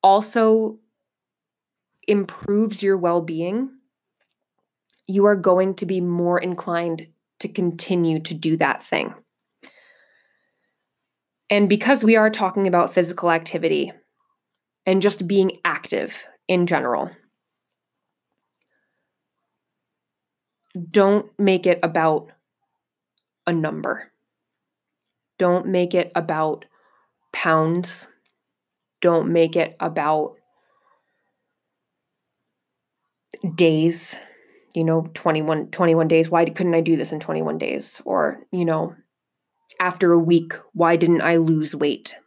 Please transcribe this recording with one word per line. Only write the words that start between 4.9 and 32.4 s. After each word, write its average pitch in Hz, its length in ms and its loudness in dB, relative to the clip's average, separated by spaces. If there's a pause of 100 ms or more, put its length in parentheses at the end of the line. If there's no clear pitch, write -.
you 196 180 2
are 208 100 6
going 185 400 2
to 190 100 -6
be 185 140 -2
more 175 400 0
inclined 170 680 -6 (320)
to 208 100 -8
continue 170 680 -2
to 160 160 -8
do 160 220 -2
that 156 260 0
thing. - 320 -4 (2250)
And 208 180 2
because 220 360 2
we 220 120 6
are 220 140 4
talking 196 360 -2
about 175 280 2
physical 175 360 -2
activity 165 600 -2 (920)
and 190 160 2
just 196 260 -2
being 190 380 0
active - 600 -6 (220)
in 180 180 2
general, 127 460 -2 (3750)
don't 202 480 2
make 190 280 2
it 170 180 2
about 160 480 0 (1120)
a 170 80 -2
number. 156 580 -6 (1300)
Don't 180 280 2
make 180 260 0
it 175 220 0
about 156 500 -4 (680)
pounds. 165 760 0 (920)
Don't 165 320 2
make 165 240 2
it 165 240 -2
about 156 560 -2 (3250)